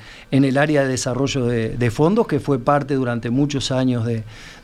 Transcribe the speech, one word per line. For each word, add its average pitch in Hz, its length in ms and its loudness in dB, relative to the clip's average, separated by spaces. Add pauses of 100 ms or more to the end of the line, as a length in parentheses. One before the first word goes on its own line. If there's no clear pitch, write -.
(300)
en 139 140 4
el 135 120 2
área 147 260 4
de 135 60 0
desarrollo 127 580 -2
de, 113 300 0
de 120 140 0
fondos, 185 380 2
que 147 100 0
fue 135 220 0
parte 143 340 0
durante 120 360 -2
muchos 139 420 0
años 127 340 0
de, 113 160 -2 (420)